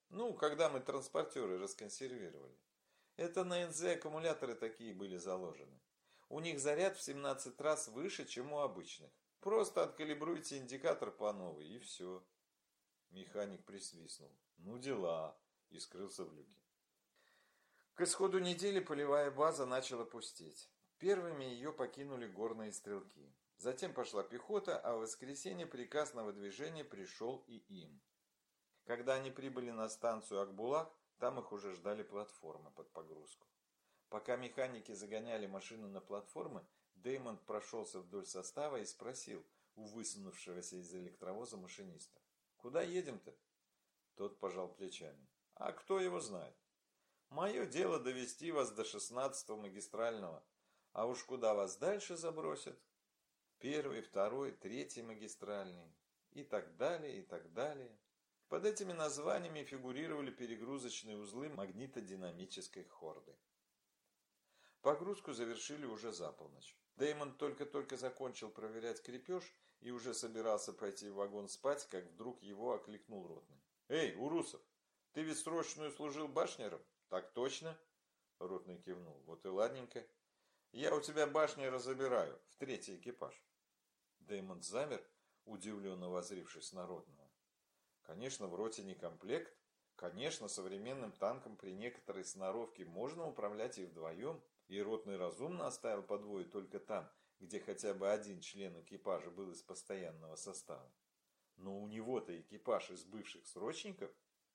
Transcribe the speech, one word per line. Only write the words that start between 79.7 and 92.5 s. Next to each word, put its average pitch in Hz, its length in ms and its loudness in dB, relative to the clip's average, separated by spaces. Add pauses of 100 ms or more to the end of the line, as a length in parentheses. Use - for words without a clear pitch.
Я 143 240 4
у 147 60 4
тебя 151 260 4
башнера 143 500 4
забираю 123 640 4 (100)
в - 60 -20
третий 113 420 -4
экипаж». 87 460 -8 (760)
Дэймонд 95 440 -6
замер, 117 400 0 (420)
удивлённо 98 640 -4
воззрившись 90 640 -2
на 92 140 -4
ротного. 71 420 -10 (760)
Конечно, 107 440 -4
в 87 80 -2
роте 110 280 0
не 95 120 -6
комплект. 90 600 -4 (400)
Конечно, 107 520 -2
современным 104 640 -2
танкам 113 460 0
при 95 160 -8
некоторой 98 500 -4
сноровке 95 640 -2